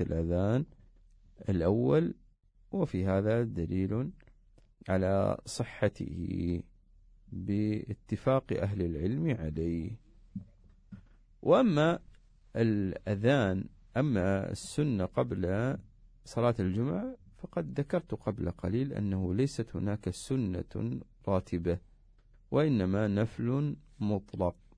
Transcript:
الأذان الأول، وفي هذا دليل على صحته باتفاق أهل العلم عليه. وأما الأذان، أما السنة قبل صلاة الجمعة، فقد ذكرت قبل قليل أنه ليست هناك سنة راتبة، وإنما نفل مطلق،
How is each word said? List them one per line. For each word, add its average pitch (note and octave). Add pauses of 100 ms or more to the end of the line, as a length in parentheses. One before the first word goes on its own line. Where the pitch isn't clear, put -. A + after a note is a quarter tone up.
الأذان F2+ (840)
الأول، A#2 (580)
وفي D3
هذا G#2+
دليل G2+ (800)
على F#2+
صحته - (720)
باتفاق G#2+
أهل G2
العلم G#2
عليه. E2 (1500)
وأما E3+ (580)
الأذان، G#2 (320)
أما G2
السنة A2
قبل A2 (480)
صلاة A#2
الجمعة، D3 (200)
فقد C#3+
ذكرت D#3+
قبل G2+
قليل A#2
أنه F#2+
ليست B2
هناك G2+
سنة A2+ (280)
راتبة، F2+ (720)
وإنما G#2+
نفل A#2+ (240)
مطلق، G2+ (220)